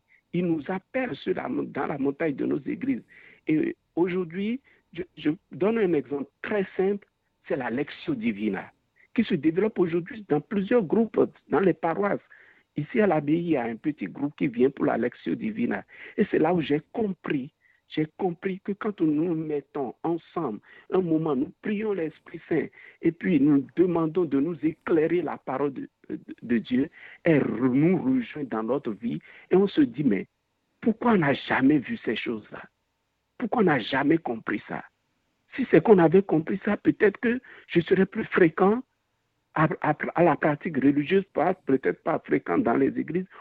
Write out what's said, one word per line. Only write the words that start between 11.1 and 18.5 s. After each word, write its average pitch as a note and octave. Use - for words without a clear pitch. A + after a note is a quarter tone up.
dans C#3
les F3+
paroisses. F3+
Ici F3+
à G#3
l'abbaye, D#3
il E3+
y D3+
a A#2
un A2+
petit A2+
groupe C#3+
qui D#3+
vient B2
pour -
la A#2+
Lectio B2
Divina. -
Et G#3+
c'est E3+
là F3
où E3
j'ai D#3
compris, E3+
j'ai D#3
compris F#3